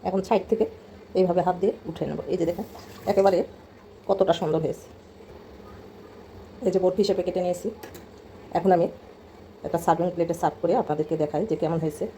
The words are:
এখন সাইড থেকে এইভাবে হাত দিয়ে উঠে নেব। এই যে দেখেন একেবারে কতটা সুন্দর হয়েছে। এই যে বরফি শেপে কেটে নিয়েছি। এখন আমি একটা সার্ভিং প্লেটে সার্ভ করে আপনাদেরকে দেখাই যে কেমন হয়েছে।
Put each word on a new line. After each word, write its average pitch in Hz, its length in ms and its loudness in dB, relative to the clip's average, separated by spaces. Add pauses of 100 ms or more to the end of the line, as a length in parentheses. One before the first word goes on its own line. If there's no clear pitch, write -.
এখন 185 200 0
সাইড 190 240 4
থেকে 214 140 2 (540)
এইভাবে 180 280 4
হাত 180 140 2
দিয়ে 208 120 2 (160)
উঠে 160 200 -6
নেব। 147 100 -6 (120)
এই 185 80 -2
যে 165 100 2
দেখেন 175 160 -4 (460)
একেবারে 190 260 6 (720)
কতটা 190 320 4
সুন্দর 160 240 2
হয়েছে। - 220 -6 (1800)
এই 185 80 2
যে 185 120 4
বরফি 185 220 4
শেপে 180 200 0
কেটে 180 180 -2
নিয়েছি। 180 220 -2 (920)
এখন 180 200 4
আমি 170 80 4 (800)
একটা 165 200 -2
সার্ভিং 175 300 4
প্লেটে 170 260 0
সার্ভ 156 200 0
করে 170 200 2
আপনাদেরকে 156 420 -2
দেখাই 151 280 -2
যে 156 100 0
কেমন 165 220 0
হয়েছে। 156 200 -4 (140)